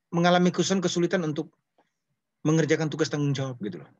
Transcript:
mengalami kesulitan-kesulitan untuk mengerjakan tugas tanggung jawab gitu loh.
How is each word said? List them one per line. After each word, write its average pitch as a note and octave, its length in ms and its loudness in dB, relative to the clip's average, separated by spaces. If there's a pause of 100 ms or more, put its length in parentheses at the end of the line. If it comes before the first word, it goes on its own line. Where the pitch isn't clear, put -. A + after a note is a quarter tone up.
mengalami F3 400 4
kesulitan-kesulitan F3 720 0
untuk D#3 320 -6 (880)
mengerjakan D#3 480 2
tugas D3 240 -4
tanggung C#3+ 240 -2
jawab C3+ 240 -8
gitu C#3+ 240 -10
loh. - 140 -20